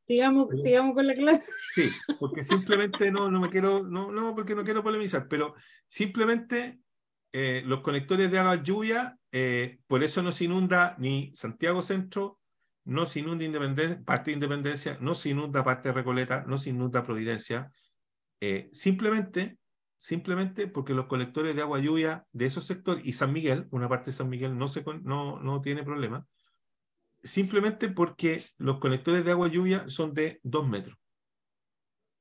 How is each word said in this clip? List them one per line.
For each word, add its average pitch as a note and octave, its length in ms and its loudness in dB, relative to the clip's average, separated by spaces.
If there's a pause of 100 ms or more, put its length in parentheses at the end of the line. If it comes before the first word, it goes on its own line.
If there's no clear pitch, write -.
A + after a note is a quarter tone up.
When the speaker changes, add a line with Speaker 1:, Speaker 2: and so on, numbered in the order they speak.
Speaker 1:
Sigamos, C4 420 6
Speaker 2:
Pero C3+ 140 0
Speaker 1:
sigamos B3+ 320 6
con C#4 120 4
la B3 80 4
clase. D#4 300 6 (300)
Speaker 2:
Sí, D#3+ 160 4 (280)
porque C3+ 240 -4
simplemente G3 680 2
no, G3 180 2
no F#3 100 4
me F3 100 0
quiero, G3 340 2
no, F#3 260 -6
no, A3 240 -2
porque G#3+ 200 -4
no G#3 100 -2
quiero G#3+ 180 0
polemizar, G#3 460 -2
pero D3+ 260 -2 (320)
simplemente, A#3 920 -2 (540)
eh, C3 320 0
los C3+ 160 0
conectores D#3+ 480 2
de F#3+ 80 2
agua F#3 240 4
lluvia, A3 560 -2 (140)
eh, B2+ 540 0
por C3 160 4
eso D#3 200 0
no F3 100 0
se - 120 -2
inunda F3+ 540 4
ni C#3 360 -2
Santiago E3 480 -2
Centro, F#3+ 580 -4 (440)
no C#3+ 220 0
se D3+ 140 -4
inunda D#3+ 240 -4
Independen-, D#3 600 -2
parte - 260 0
de D3+ 60 0
Independencia, C#3+ 640 -2
no D3 140 -2
se D#3+ 140 -6
inunda C#3 340 0
parte B2+ 280 0
de B2 40 2
Recoleta, B2+ 540 -2
no C3 80 -2
se C#3 140 -6
inunda B2 340 0
Providencia, A#2 680 -4 (680)
eh, - 320 -2
simplemente, G3+ 840 0 (400)
simplemente F#3 720 -4
porque C#3 280 -4
los C3 120 0
colectores C#3 480 -2
de D3 80 -2
agua D3 160 -2
lluvia D#3+ 540 0
de B2 140 -2
esos C3+ 180 -4
sectores, F3+ 420 -4
y C3 60 -2
San C3+ 200 0
Miguel, D3 380 0
una B2 180 -2
parte B2+ 220 -2
de C3+ 60 -6
San C3 120 -4
Miguel B2+ 300 -4
no C3+ 80 -2
se C#3 160 -6
con-, D#3 220 -10
no, C#3+ 340 -4
no C#3 240 -4
tiene C#3+ 220 -4
problema, C#3+ 420 -6 (960)
simplemente G#3 680 0
porque E3+ 540 0 (160)
los C3+ 220 0
conectores D3 440 2
de F3 60 2
agua F3 160 4
lluvia F#3 420 2
son D3+ 240 -4
de D#3 300 -2
dos C3+ 260 0
metros. G2+ 300 -6 (1200)